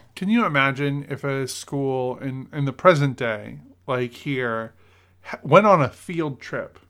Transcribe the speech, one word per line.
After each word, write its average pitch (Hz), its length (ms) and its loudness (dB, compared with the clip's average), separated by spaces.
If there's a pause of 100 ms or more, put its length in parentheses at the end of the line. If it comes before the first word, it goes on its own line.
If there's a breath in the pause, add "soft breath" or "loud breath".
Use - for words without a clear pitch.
(160)
Can 185 120 -6
you 226 180 2
imagine 139 640 0
if 139 140 -8
a 135 240 -4
school 131 680 -4
in, 131 340 -10
in 143 140 -2
the 135 80 -2
present 143 420 4
day, 113 440 -6 (260)
like 127 280 -2
here, 120 600 -4 (480 loud breath)
ha-, - 200 -12
went 185 260 6
on 185 140 6
a 127 80 2
field 160 520 -8
trip - 380 -10 (100)